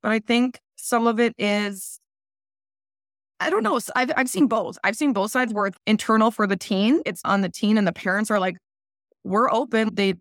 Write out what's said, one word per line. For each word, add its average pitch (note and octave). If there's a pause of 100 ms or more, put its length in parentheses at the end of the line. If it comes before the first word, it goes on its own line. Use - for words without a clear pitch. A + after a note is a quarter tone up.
But G#3+
I A3
think A#3+ (160)
some A#3
of A3
it A#3
is, G3+ (1400)
I -
don't F#4
know. G#3+
s-, -
I've, B3+
I've B3+
seen F4
both. A3
I've G3
seen D4
both G3+
sides B3
where G#3
it's G3
internal A3
for G#3+
the G3
teen. G#3+
It's -
on G3
the F#3
teen G#3+
and G#3
the E3
parents G3+
are G#3+
like, F#3 (680)
"We're G#3
open." A3+
They G3